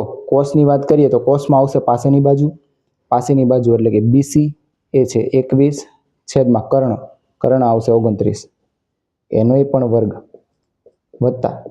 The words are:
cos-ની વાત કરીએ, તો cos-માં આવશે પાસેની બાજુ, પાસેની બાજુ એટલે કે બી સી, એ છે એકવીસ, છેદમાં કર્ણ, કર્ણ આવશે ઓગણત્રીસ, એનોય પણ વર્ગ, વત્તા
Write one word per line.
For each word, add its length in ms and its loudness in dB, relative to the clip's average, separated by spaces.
cos-ની 400 0
વાત 200 2
કરીએ, 240 2
તો 100 2
cos-માં 400 0
આવશે 200 0
પાસેની 420 0
બાજુ, 260 2
પાસેની 340 0
બાજુ 280 2
એટલે 180 0
કે 100 2
બી 200 2
સી, 280 0
એ 120 2
છે 140 -4
એકવીસ, 440 0
છેદમાં 420 0
કર્ણ, 260 0
કર્ણ 220 0
આવશે 280 0
ઓગણત્રીસ, 500 -2
એનોય 340 2
પણ 200 -2
વર્ગ, 260 0
વત્તા 340 -2